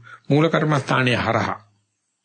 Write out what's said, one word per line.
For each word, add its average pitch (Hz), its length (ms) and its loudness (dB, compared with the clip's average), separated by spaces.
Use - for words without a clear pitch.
මූල 151 240 2
කර්මස්ථානයේ 139 680 0
හරහා. 95 400 -2